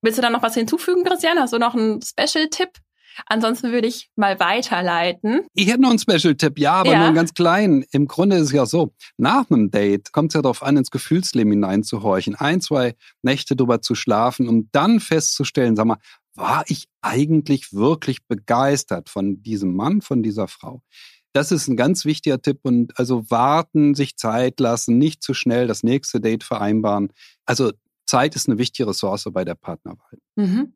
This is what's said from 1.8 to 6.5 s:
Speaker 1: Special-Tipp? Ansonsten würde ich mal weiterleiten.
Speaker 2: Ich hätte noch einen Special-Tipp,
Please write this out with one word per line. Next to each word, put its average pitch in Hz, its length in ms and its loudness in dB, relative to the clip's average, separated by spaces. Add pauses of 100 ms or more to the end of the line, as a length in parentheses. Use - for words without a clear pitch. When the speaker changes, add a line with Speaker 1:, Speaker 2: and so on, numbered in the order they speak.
Speaker 1:
Special-Tipp? 311 680 -2 (540)
Ansonsten 226 480 -2
würde 233 160 0
ich - 260 -10
mal 196 260 0
weiterleiten. 180 1120 -2
Speaker 2:
Ich 196 140 2
hätte 240 120 2
noch 262 100 6
einen 226 80 2
Special-Tipp, 156 600 2